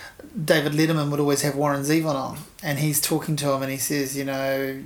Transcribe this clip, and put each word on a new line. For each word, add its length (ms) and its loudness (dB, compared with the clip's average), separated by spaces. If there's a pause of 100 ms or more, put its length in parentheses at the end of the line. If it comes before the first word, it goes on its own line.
(440)
David 300 4
Letterman 380 2
would 80 -2
always 240 2
have 120 0
Warren 280 0
Zevon 320 2
on, 240 -6 (240)
and 160 -2
he's 200 2
talking 380 0
to 140 0
him, 100 0
and 100 -2
he 60 -4
says, 400 -2
you 80 -2
know, 600 -2